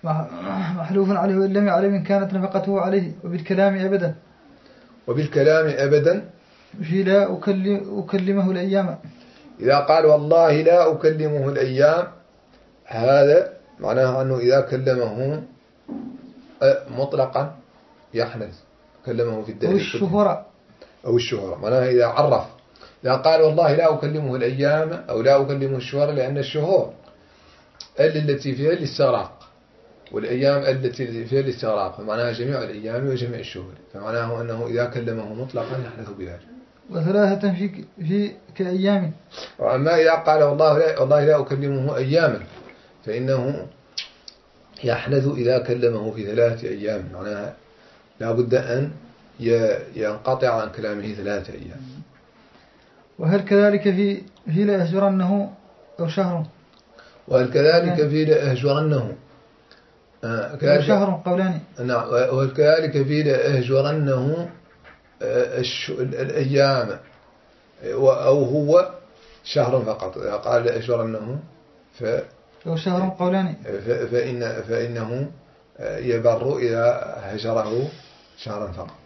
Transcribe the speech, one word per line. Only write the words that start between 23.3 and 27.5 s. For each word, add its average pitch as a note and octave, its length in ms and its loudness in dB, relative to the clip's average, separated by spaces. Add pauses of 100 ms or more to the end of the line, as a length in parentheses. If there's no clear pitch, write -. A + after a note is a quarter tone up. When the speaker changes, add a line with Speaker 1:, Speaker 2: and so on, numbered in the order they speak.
Speaker 2:
"والله D#3 340 4
لا D#3+ 180 4
أكلمه D3 420 -4
الأيام"، C#3+ 580 0 (160)
أو A2+ 120 -2
"لا C#3 200 6
أكلمه C3+ 360 -2
الشهر"، C#3+ 340 -2
لأن C#3 260 -2
الشهور D#3 560 0 (1040)